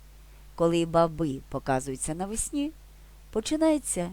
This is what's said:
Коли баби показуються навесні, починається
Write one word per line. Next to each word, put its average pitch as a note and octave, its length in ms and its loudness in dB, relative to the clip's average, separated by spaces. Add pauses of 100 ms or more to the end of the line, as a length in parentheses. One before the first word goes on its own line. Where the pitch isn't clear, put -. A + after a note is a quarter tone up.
(560)
Коли E3+ 300 4
баби D#3+ 540 2 (100)
показуються C3+ 680 -2
навесні, A3+ 560 -4 (600)
починається D4+ 800 0